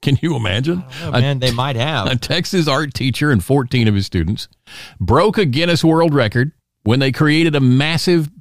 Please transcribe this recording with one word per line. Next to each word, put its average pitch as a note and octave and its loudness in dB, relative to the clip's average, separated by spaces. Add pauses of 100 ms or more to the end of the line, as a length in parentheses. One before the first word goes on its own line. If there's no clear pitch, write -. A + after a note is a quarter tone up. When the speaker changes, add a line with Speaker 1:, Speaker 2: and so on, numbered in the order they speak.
Speaker 1:
Can C#3 2
you D#3 -2
imagine? B2+ -2 (140)
Speaker 2:
I - -12
don't E3 -8
know, B2 2
man, C#3 0
Speaker 1:
A - -8
Speaker 2:
they B2+ 0
might B2+ -4
have. B2 -2
Speaker 1:
A B2+ -2
Texas E3+ -2
art C#3+ -2
teacher C3+ -2
and G#2 2
fourteen B2+ 0
of G#2 2
his G2 0
students F2 -4 (520)
broke G3+ 2
a G3+ 2
Guinness D#3+ 0
World E3 4
Record B2+ 0 (300)
when A#2+ 2
they C3+ 0
created D#3 2
a C#3 0
massive D3+ 2 (120)